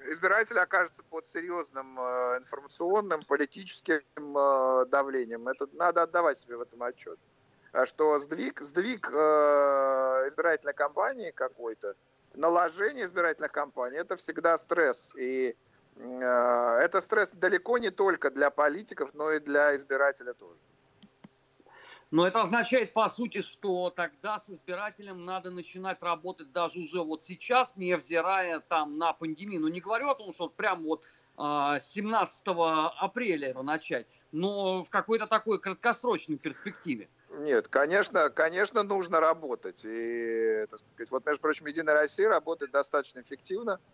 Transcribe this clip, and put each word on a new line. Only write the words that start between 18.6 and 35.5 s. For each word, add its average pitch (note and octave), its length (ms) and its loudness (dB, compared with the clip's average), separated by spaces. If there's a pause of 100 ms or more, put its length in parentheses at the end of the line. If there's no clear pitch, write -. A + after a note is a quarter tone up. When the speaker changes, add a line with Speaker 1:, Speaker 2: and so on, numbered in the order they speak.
Speaker 1:
но D3+ 180 -2
и D#3 80 2
для D3 360 4
избирателя C#3 580 -2
тоже. E2+ 240 -20 (1500)
Speaker 2:
Но E3+ 160 4
это A3 140 2
означает, A3+ 500 2
по A3 160 2
сути, A3 320 -6
что F3+ 500 -4
тогда F3+ 480 -6
с G#3 120 -20
избирателем F#3+ 720 -10
надо F#3 260 -8
начинать F3+ 540 -8
работать E3 480 -6
даже E3+ 300 -2
уже E3+ 200 -4
вот D#3 220 -6
сейчас, B3 540 0
невзирая F3 800 0
там D3+ 380 -2
на D#3+ 160 0
пандемию. E3 480 -6
Ну, D#3 80 0
не F3 100 -4
говорю F#3+ 300 -2
о F#3 60 0
том, G3+ 180 -12
что F3 100 -8
вот D#3+ 120 -6
прям F#3 280 0
вот, D#3 180 -2 (360)
а, D3 420 0
с - 100 -12
семнадцатого E3+ 1000 0
апреля E3+ 600 -2
это C3 120 -10
начать, D3 440 -4 (260)
но F#3 500 -2
в - 60 -16
какой-то G#3+ 360 0
такой G#3+ 340 2